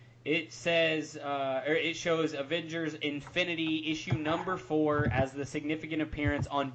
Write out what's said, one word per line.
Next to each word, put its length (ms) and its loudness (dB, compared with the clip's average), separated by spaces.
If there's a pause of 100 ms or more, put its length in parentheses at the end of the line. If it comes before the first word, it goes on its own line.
(240)
it 300 0
says, 640 2
uh, 500 -2
or 60 4
it 220 2
shows 380 2
Avengers 600 -2
Infinity 1000 -2
issue 260 -2
number 380 0
four 560 2
as 220 2
the 120 -4
significant 580 -2
appearance 440 0
on 280 0